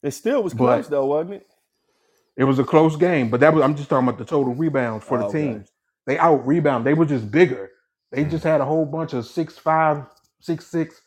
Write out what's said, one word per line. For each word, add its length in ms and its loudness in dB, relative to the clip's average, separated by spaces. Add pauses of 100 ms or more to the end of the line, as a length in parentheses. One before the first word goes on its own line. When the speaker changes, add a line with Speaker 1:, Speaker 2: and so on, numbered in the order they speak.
Speaker 1:
It 100 -4
still 300 -2
was 120 -4
Speaker 2:
But 0 -
Speaker 1:
close, 340 2
though, 180 0
wasn't 300 -4
it? 120 -20 (880)
Speaker 2:
It 80 0
was 140 2
a 60 2
close 320 4
game, 340 0
but 100 0
that 140 6
was, 100 4
I'm 120 0
just 140 -10
talking 180 2
about 100 -4
the 80 -12
total 280 -2
rebounds 500 -2
for 140 -4
Speaker 1:
Oh, 20 -2
Speaker 2:
the 40 -2
Speaker 1:
okay. 400 -4
Speaker 2:
teams. 60 -20 (360)
They 120 -2
out 280 2
rebound. 400 2
They 80 4
were 120 2
just 240 -4
bigger. 400 2 (420)
They 120 -2
Speaker 3:
Mm. 20 -2
Speaker 2:
just 180 -6
had 160 2
a 60 0
whole 200 0
bunch 280 -6
of 120 -6
six 320 -8
five, 480 0 (340)
six 260 -8
six 400 -6